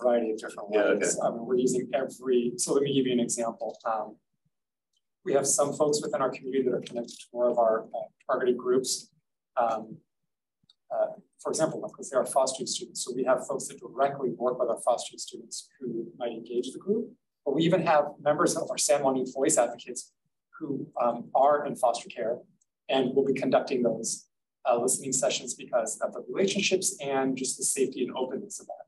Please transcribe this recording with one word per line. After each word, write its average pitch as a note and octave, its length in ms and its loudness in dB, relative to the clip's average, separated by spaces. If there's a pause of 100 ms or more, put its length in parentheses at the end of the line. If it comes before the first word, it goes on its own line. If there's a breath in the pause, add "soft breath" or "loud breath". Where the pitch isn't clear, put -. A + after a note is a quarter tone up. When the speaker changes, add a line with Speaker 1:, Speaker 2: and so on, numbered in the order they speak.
Speaker 1:
variety A#2 280 2
of G#2+ 60 -4
different G#2+ 360 -10
Speaker 2:
Yeah, G#2 200 4
Speaker 1:
ways. - 240 2
Speaker 2:
okay. - 100 0
Speaker 1:
Um, A#2 180 -4
we're B2+ 100 0
using B2+ 380 2
every, C3 640 0
so - 160 0
let C#3 100 4
me C#3 100 0
give C3 140 4
you B2 60 2
an A#2+ 80 4
example. A2+ 640 -4
Um, A2 320 -4 (1040)
we F3 100 -2
have C#3 140 4
some C#3+ 260 2
folks D3+ 280 2
within D3 200 -2
our B2+ 80 2
community C3 360 -2
that B2 100 2
are - 60 -2
connected - 360 -8
to - 160 -18
more B2 160 2
of A#2+ 80 0
our, A2 280 4
uh, A2 220 -8 (200)
targeted B2 300 2
groups. - 520 0 (460)
Um, A2 420 -2 (960)
uh, G#2+ 200 0 (280)
for - 100 -4
example, D3+ 360 0
because - 220 -14
they C3 80 -2
are A#2+ 80 2
foster - 420 0
students. - 380 -8
So B2 100 -6
we C3 80 0
have C3 240 2
folks C3+ 220 -4
that - 100 -16
directly C3 520 -2
work B2 280 -2
with B2 100 0
our A2+ 120 -4
foster - 360 -2
students - 520 -14 (100)
who A2+ 380 -6
might A#2+ 160 -4
engage A#2+ 400 -4
the - 60 -12
group. A3+ 300 -2 (360)
But C3+ 100 0
we D#3+ 80 4
even E3+ 200 4
have D#3 220 6 (140)
members D3 380 2
of B2 120 -4
our - 80 -6
San C#3+ 260 4
Juan C3+ 120 4
Youth B2+ 180 -2
Voice C#3+ 240 2
Advocates - 540 -2 (480)
who, C#3 320 -6 (100)
um, A#2+ 320 0
are C#3+ 320 6
in A#2+ 120 -4
foster - 320 0
care A#2+ 300 -4 (500)
and C3 260 2
will C3+ 100 4
be C3+ 80 2
conducting B2+ 500 2
those, - 440 -2 (420)
uh, A#2+ 80 4
listening B2+ 360 0
sessions - 420 -2
because - 460 -2
of - 120 -4
the - 160 -10
relationships F#3 720 0
and C3+ 360 0
just - 200 -4
the C3 60 -8
safety C3 420 0
and - 120 -6
openness - 420 -6
of - 80 -20
that. - 60 -10 (140)